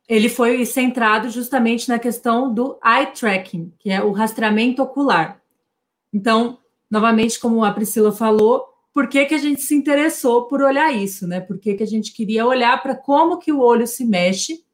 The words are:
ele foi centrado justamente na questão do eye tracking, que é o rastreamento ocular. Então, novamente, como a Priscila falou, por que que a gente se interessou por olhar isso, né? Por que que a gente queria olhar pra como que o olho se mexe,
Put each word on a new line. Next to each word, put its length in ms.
ele 200
foi 360
centrado 680
justamente 580
na 100
questão 540
do 320
eye 220
tracking, 720
que 120
é 120
o 100
rastreamento 680
ocular. 580
Então, 460
novamente, 480
como 240
a 80
Priscila 400
falou, 560
por 160
que 160
que 100
a 40
gente 240
se 120
interessou 680
por 180
olhar 320
isso, 340
né? 140
Por 180
que 140
que 100
a 40
gente 260
queria 320
olhar 380
pra 120
como 440
que 120
o 100
olho 260
se 180
mexe, 580